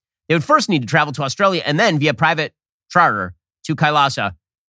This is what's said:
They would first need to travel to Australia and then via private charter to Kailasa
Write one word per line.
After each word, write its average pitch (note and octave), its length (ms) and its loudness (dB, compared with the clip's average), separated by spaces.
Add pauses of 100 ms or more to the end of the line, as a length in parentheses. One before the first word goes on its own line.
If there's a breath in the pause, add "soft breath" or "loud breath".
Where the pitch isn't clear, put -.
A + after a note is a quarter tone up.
(280)
They D#3+ 80 0
would D3+ 80 -2
first D4 240 2
need D#3 140 0
to A#2 40 -8
travel D3 280 0
to D3 100 -6
Australia F#3 420 0
and D3 140 0
then G3 180 2
via C#3+ 160 0
private D#3+ 400 -2 (360)
charter A2 440 0 (300)
to D#3+ 100 -4
Kailasa C#3 640 0 (320)